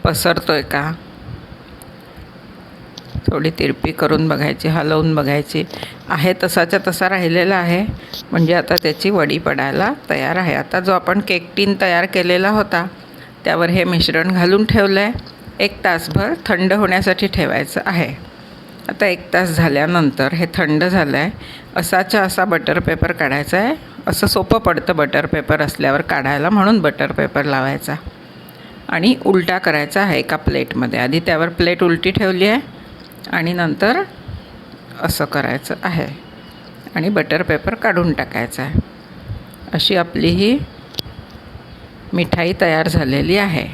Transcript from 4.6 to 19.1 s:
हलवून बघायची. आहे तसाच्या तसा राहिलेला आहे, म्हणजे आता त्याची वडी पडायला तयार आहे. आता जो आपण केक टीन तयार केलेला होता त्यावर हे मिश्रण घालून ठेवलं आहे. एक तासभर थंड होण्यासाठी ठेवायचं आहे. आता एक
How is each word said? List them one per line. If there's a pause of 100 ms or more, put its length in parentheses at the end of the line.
हलवून
बघायची. (460)
आहे (100)
तसाच्या
तसा
राहिलेला
आहे, (460)
म्हणजे
आता
त्याची
वडी
पडायला (160)
तयार
आहे.
आता
जो
आपण
केक
टीन
तयार
केलेला
होता (600)
त्यावर
हे
मिश्रण
घालून
ठेवलं
आहे. (480)
एक
तासभर (120)
थंड
होण्यासाठी
ठेवायचं
आहे. (760)
आता
एक